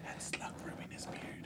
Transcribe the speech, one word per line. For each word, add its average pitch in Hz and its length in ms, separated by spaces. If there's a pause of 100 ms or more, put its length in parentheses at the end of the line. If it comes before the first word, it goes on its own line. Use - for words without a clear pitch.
That's - 220
Slug - 280 (120)
rubbing - 240
his - 160
beard. - 400